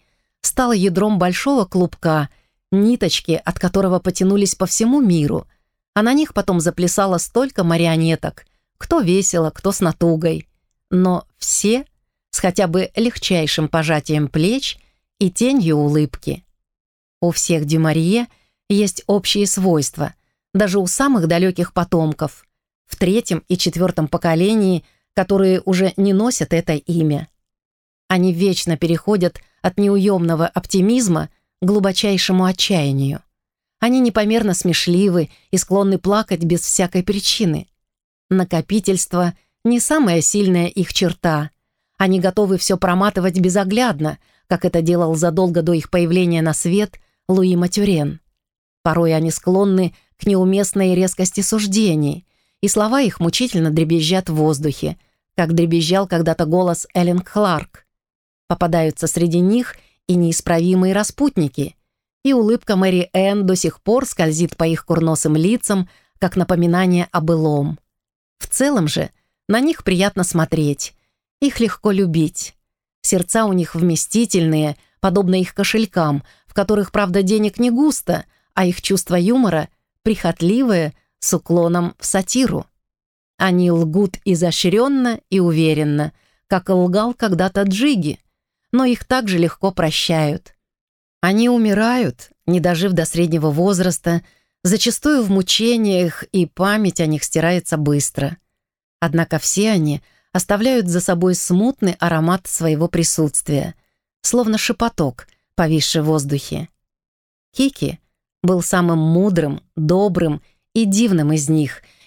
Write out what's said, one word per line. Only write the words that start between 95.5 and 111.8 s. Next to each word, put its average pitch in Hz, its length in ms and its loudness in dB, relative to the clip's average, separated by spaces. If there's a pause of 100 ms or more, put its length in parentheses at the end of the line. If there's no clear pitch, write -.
и 180 140 2
память 196 540 0
о 160 60 0
них 151 160 -2
стирается 170 540 0
быстро. 147 640 -2 (640)
Однако 165 380 0
все 214 320 -2
они 151 300 0 (320)
оставляют 208 560 0
за 175 120 0
собой 180 340 0
смутный 190 640 0
аромат 170 480 0
своего 160 420 -2
присутствия, 160 840 -2 (480)
словно 220 340 0
шепоток, 208 720 -4 (260)
повисший 160 460 0
в 151 60 -2
воздухе. 147 600 -2 (840)
Кики 165 480 -2 (420)
был 180 200 2
самым 175 360 0
мудрым, 165 640 0 (140)
добрым 170 640 0 (320)
и 226 100 2
дивным 190 480 2
из 151 160 0
них, 156 340 -2 (240)